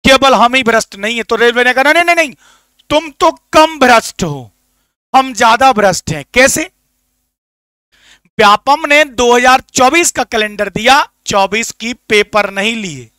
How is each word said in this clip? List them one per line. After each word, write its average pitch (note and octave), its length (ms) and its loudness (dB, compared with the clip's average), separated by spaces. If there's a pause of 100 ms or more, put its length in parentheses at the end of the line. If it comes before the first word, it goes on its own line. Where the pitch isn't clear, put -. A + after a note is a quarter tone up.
केवल C4+ 300 2
हम A#3 200 2
ही C4 80 0
भ्रष्ट A3 340 -2
नहीं G#3 200 -6
है। A3+ 60 -6
तो A3 140 -4
रेलवे A#3+ 280 0
ने B3 80 0
कहा, C4 200 0
"नहीं, E4+ 120 2
नहीं, E4+ 120 0
नहीं, D#4 180 -4 (560)
तुम D#4 200 -2
तो E4 200 0 (220)
कम D#4 260 2
भ्रष्ट B3 440 0
हो, C#3+ 300 -10 (640)
हम C4 200 0
ज्यादा A#3 380 2
भ्रष्ट G3+ 380 -2
हैं।" D3+ 140 -10 (100)
कैसे? C4+ 360 0 (1700)
व्यापम C4 480 2
ने D4 180 2
दो B3 320 0
हज़ार B3+ 260 2 (120)
चौबीस D4 360 2
का B3 140 -6
कैलेंडर G#3 440 -6
दिया, A#3 400 0 (180)
चौबीस G3+ 460 -4
की A#3 220 -12
पेपर G#3 560 -2
नहीं G3+ 260 -6
लिए D3 420 -12